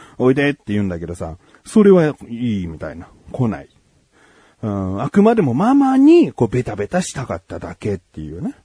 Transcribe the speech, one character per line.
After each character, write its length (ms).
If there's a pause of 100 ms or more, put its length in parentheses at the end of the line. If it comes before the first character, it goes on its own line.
(160)
「お 140
い 40
で」 160
っ 40
て 180
言 80
う 40
ん 40
だ 120
け 40
ど 100
さ、 220 (300)
「そ 160
れ 80
は 240 (160)
い 320
い」 40
み 120
た 140
い 40
な。 120 (220)
来 180
な 120
い。 80 (920)
う 40
ん、 360
あ 80
く 120
ま 120
で 80
も 100
マ 220
マ 240
に 340
こ 140
う 20
ベ 140
タ 140
ベ 120
タ 140
し 100
た 140
か 80
っ 120
た 120
だ 160
け 220
っ 20
て 240
い 100
う 100
ね。 120 (100)